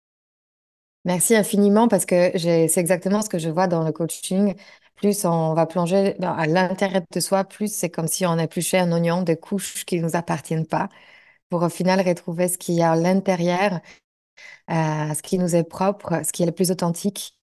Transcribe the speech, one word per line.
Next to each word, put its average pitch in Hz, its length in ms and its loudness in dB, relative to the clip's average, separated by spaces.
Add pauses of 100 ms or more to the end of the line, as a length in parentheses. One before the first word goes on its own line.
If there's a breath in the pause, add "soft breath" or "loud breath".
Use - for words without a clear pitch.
(1040)
Merci 180 300 2
infiniment 202 540 4
parce 190 160 2
que 180 300 4
j'ai, 165 340 2
c'est 175 120 0
exactement 185 420 0
ce 214 80 -6
que 185 80 -2
je 165 100 -4
vois 170 180 2
dans 170 180 0
le 160 80 0
coaching. 185 600 -2 (420 loud breath)
Plus 202 280 0
on 165 300 2
va 160 120 4
plonger 185 520 0
dans, 180 160 -2
à 160 120 -2
l'intérieur 185 640 2
de 180 100 -4
soi, 196 240 0
plus 202 300 -6
c'est - 160 -4
comme 165 160 -4
si 180 200 -2
on 165 120 0
épluchait 165 400 -2
un 180 140 2
oignon 170 300 0
de 170 120 0
couches - 520 -8
qui 180 140 -2
nous 165 140 -2
appartiennent 160 520 -4
pas 170 240 -4 (580 soft breath)
pour 175 140 -2
au 170 80 2
final 185 360 0
retrouver 175 420 -2
ce 185 100 -4
qu'il - 160 -4
y 170 80 2
a 165 100 4
à 160 40 2
l'intérieur, 180 840 0 (880 loud breath)
euh, 156 440 -2
ce 147 80 -8
qui - 160 -2
nous 175 180 2
est 170 80 2
propre, 185 600 -2
ce - 80 -4
qui - 100 -4
est 170 40 2
le 170 60 0
plus 170 180 0
authentique. 170 680 -4 (100)